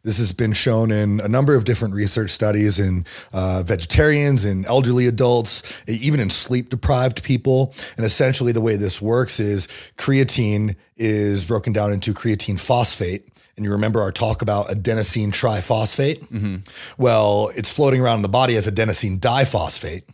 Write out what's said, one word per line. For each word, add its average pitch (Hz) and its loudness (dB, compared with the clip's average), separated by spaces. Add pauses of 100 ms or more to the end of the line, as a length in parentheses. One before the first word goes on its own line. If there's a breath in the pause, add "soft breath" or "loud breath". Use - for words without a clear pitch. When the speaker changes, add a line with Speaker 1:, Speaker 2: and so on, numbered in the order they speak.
Speaker 1:
This 107 -2
has 104 0
been 110 0
shown 113 2
in 104 2
a 101 -6
number 139 2
of 120 4
different 107 -2
research 104 -2
studies 104 0
in, 92 0 (260 loud breath)
uh, 92 -2
vegetarians, 139 2
in 95 -2
elderly 123 2
adults, 120 2 (260 loud breath)
e-, 113 -4
even 147 2
in 104 0
sleep-deprived 127 0
people. 131 0 (240 loud breath)
And 113 -2
essentially 131 2
the 113 0
way 113 2
this 98 -2
works 120 0
is 101 -2 (280 loud breath)
creatine 107 0 (220 soft breath)
is 104 0
broken 110 -2
down 104 0
into 101 -2
creatine 101 -2
phosphate. 107 -2 (280 soft breath)
And 104 -6
you 101 -2
remember 107 0
our 95 0
talk 110 -2
about 104 0
adenosine 107 -2
triphosphate? 110 -2
Speaker 2:
Mm-hmm. 104 -4 (420 loud breath)
Speaker 1:
Well, 107 4
it's - -4
floating 135 2
around 117 2
in 104 0
the 92 -2
body 123 2
as 101 0
adenosine 101 -2
diphosphate. 110 0 (120)